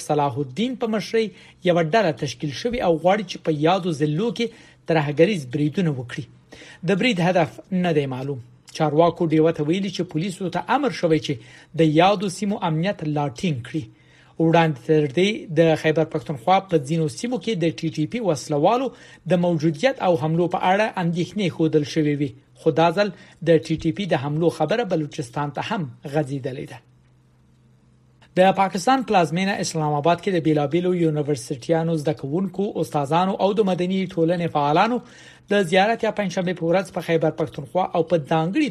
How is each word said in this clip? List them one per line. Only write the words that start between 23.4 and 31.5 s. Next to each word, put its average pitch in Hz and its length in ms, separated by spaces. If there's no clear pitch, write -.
د 160 160
ټي 160 100
ټي 165 120
پي 202 160
د 131 120
حملو 156 340
خبره 208 340
بلوچستان 147 640
ته - 40
هم 175 180
غځېدلې 139 580
ده. 123 80
د 185 240
پاکستان 240 480
پلازمینه 185 440
اسلام 151 320
آباد 170 260
کې 202 140
د 147 100
بیلابیلو 156 540
یونیورسيټیانو 156 1000